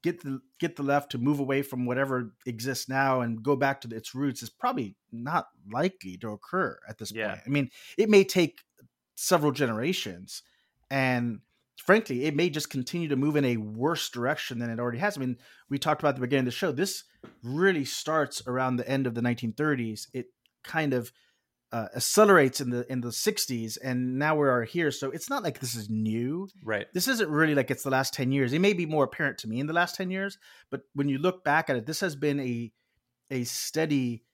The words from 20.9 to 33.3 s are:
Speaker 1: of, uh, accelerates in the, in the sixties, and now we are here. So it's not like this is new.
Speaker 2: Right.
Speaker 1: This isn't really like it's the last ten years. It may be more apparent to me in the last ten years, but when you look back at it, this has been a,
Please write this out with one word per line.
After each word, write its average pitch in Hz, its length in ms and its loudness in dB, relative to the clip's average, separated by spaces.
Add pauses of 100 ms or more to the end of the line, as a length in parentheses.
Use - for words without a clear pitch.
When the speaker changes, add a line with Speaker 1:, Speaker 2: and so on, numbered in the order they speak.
Speaker 1:
of, 123 180 -2 (600)
uh, 113 240 -4
accelerates 175 680 6
in 123 80 -2
the, 123 220 -2
in 127 100 -2
the 120 120 -4
sixties, 117 640 -2
and 127 420 -2
now 156 160 2
we 147 120 4
are 123 160 4
here. 156 280 0
So 135 200 -6
it's 156 180 -10
not 269 140 -2
like 151 160 -4
this 117 160 -4
is 107 140 -8
new. 117 600 -2 (140)
Speaker 2:
Right. 127 300 -2
Speaker 1:
This 180 140 0
isn't 220 220 0
really 151 260 4
like 131 160 2
it's 123 120 -4
the 139 80 -4
last 131 220 2
ten 131 180 0
years. 135 220 2
It 160 60 0
may 202 140 4
be 175 120 0
more 151 200 2
apparent 135 340 -4
to - 100 -10
me 117 100 -4
in 143 80 -2
the 156 60 -4
last 175 220 0
ten 185 160 -6
years, 190 260 -6 (320)
but - 120 -6 (120)
when 143 160 0
you 135 80 0
look 180 280 0
back 156 240 4
at 131 80 2
it, 110 80 -4
this 151 160 -6
has 170 140 -2
been 143 240 0
a, 120 320 -4 (600)